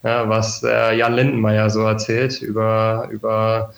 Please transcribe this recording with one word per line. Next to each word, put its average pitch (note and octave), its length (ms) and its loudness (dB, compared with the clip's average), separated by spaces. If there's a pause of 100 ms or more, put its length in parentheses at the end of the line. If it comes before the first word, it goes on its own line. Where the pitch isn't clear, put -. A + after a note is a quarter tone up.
ja, A#2 260 0
was, A2 340 -2
äh, A2+ 340 2
Jan A#2 180 0
Lindenmeier A2 560 2
so A2 120 0
erzählt A2+ 600 -2
über, A2 680 0
über A2 680 -2